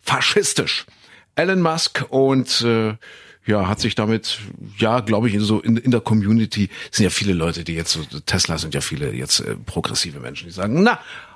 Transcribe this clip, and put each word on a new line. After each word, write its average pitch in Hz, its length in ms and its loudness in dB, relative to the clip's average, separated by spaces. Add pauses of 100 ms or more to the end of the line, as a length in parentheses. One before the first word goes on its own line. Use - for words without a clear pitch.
Faschistisch. - 840 0 (500)
Elon 185 260 2
Musk 160 480 0
und, 131 540 2
äh, 113 320 2 (500)
ja, 101 240 2
hat 104 100 0
sich 113 160 -2
damit, 110 440 0 (380)
ja, 113 220 2
glaub 110 260 2
ich, 107 80 2
in 104 80 2
so, 107 200 2
in, 113 160 2
in 123 140 0
der 117 100 4
Community 107 680 2 (220)
sind 107 140 2
ja 85 40 4
viele 101 240 0
Leute, 82 300 -2
die 82 120 -6
jetzt 82 180 -2
so, 80 80 -6 (240)
Tesla 87 320 0
sind 76 160 -6
ja 71 80 -2
viele 71 320 -6
jetzt, - 260 -2
äh, 55 160 -6
progressive 71 640 -6
Menschen, 67 300 -14
die 87 40 -16
sagen, 107 300 0
„Na, 240 160 2 (360)